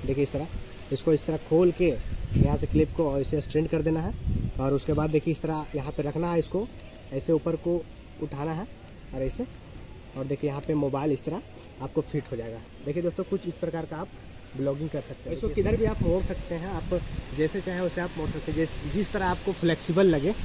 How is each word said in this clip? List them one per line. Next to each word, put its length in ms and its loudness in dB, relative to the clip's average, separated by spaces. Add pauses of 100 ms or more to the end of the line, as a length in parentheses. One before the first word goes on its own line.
देखिए 180 2
इस 80 0
तरह 160 -2 (460)
इसको 200 4
इस 120 2
तरह 120 0
खोल 340 6
के 240 4 (420)
यहाँ 200 6
से 100 0
clip 220 6
को 300 2
ऐसे 220 0
स्टैंड 260 2
कर 140 2
देना 180 2
है। 140 -2 (460)
और 140 2
उसके 200 0
बाद 160 2
देखिए 220 2
इस 100 -2
तरह 240 -2 (100)
यहाँ 160 -2
पे 120 -2
रखना 280 0
है, 80 4
इसको 280 0 (460)
ऐसे 200 2
ऊपर 220 2
को 300 0 (380)
उठाना 280 -4
है 160 -4 (480)
और 60 -2
ऐसे, 260 -2 (680)
और 80 -4
देखिए 240 0
यहाँ 120 -2
पे 120 -2
mobile 380 2
इस 120 0
तरह 180 -4 (400)
आपको 200 -2
फिट 300 -4
हो 60 -4
जाएगा। 200 -8 (280)
देखिए 180 -2
दोस्तों, 200 0
कुछ 240 -2
इस 60 -4
प्रकार 320 -4
का 120 -8
आप 100 -6 (500)
blogging 320 0
कर 120 -2
सकते 280 -10
हैं। 80 -2
इसको 120 2
किधर 280 4
भी 80 4
आप 160 2
मोड़ 220 4
सकते 320 -2
हैं, 120 -4
आप 340 -2 (360)
जैसे 240 2
चाहें 200 -2
वैसे 200 0
आप 160 -2
मोड़ 120 -2
सकते 220 -4
हैं, 80 0
जिस, 340 -2
जिस 200 0
तरह 120 2
आपको 260 2
flexible 540 4
लगे 260 6 (140)